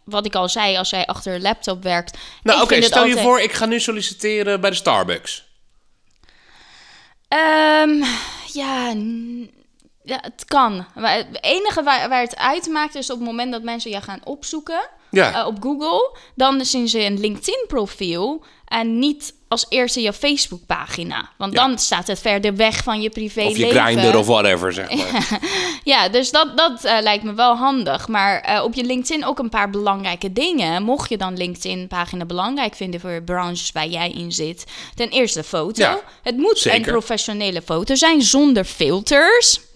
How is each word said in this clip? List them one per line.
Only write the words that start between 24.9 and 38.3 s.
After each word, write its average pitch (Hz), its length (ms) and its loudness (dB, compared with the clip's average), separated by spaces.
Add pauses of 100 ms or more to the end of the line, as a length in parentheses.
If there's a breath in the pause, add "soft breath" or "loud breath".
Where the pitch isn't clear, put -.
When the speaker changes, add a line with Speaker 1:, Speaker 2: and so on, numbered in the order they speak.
Speaker 2:
maar. - 280 -2
Speaker 1:
<laughs> 330 80 -6 (360 loud breath)
Ja, 226 260 4
dus 254 220 0
dat, 302 260 2
dat, 302 260 0
eh, 220 180 2
lijkt 208 220 0
me 214 100 -6
wel 240 220 4
handig. 240 520 -2
Maar, 202 340 0
eh, - 220 0
op 233 100 -2
je 247 100 -4
LinkedIn 254 420 -4
ook 285 140 -4
een 240 100 -4
paar 202 200 0
belangrijke 196 640 -4
dingen. 208 500 0
Mocht 262 260 -2
je 220 80 -4
dan 185 200 -6
LinkedIn-pagina 180 880 -6
belangrijk 208 500 -4
vinden 175 240 -8
voor 180 120 -8
je 170 120 -6
branches 175 480 -4
waar 156 160 -4
jij 170 240 -4
in 170 200 -10
zit. 160 320 -6 (320 loud breath)
Ten 233 140 -4
eerste 175 340 0
foto. 185 400 -2
Speaker 2:
Ja, 165 160 2 (240 loud breath)
Speaker 1:
Het 247 140 -4
moet 370 220 4
Speaker 2:
zeker. 220 200 4
Speaker 1:
een 226 120 -4
professionele 208 720 -2
foto 180 340 -2
zijn, 320 260 6
zonder 262 440 6